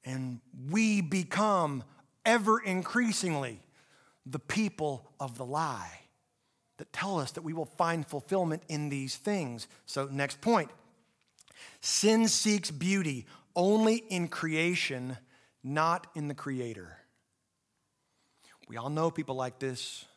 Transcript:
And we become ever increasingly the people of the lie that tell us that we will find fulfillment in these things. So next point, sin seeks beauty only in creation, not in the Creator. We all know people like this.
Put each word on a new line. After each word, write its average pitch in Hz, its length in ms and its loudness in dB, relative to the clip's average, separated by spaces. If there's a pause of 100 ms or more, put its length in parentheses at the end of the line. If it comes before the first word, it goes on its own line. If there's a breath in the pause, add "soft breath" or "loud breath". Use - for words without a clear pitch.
And 131 360 -6 (300)
we 208 320 4
become 170 800 0 (400 soft breath)
ever 220 360 6
increasingly 185 1000 0 (640 soft breath)
the 131 140 -8
people 156 720 -2 (100)
of 131 160 -8
the 131 80 -6
lie 127 560 -4 (760)
that - 140 -16
tell 190 260 -2
us 131 140 -2
that 175 100 -10
we 160 100 -6
will 160 140 -4
find 165 400 0
fulfillment 160 600 0
in 151 200 -2
these 135 280 -4
things. 143 520 -4 (160 loud breath)
So 139 260 -4
next 139 300 -2
point, 208 300 4 (1080 loud breath)
sin 220 480 4
seeks 208 420 2
beauty 156 560 0 (280 loud breath)
only 220 420 6
in 185 320 -2
creation, 156 920 -2 (440 soft breath)
not 160 520 0
in 147 140 -6
the 143 60 -6
Creator. 120 640 -8 (1700 soft breath)
We - 80 -10
all 120 140 -6
know 156 200 0
people 156 240 -4
like 127 240 -6
this. - 460 -8 (120)